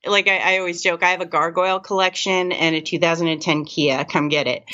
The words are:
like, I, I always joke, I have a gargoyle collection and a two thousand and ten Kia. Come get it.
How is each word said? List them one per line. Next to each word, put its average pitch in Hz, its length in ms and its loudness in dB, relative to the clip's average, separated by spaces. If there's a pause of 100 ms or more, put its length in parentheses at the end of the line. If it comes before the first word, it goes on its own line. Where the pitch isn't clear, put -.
like, 202 240 2
I, 190 80 4
I 185 220 0
always 175 240 -4
joke, 170 200 0
I 180 100 4
have 180 100 -4
a 175 40 -4
gargoyle 175 540 0
collection 185 720 0
and 160 240 0
a 156 60 -4
two 156 160 -4
thousand 165 300 2
and 160 120 -2
ten 151 240 0
Kia. 143 400 0
Come 147 240 0
get 147 180 0
it. 131 280 -4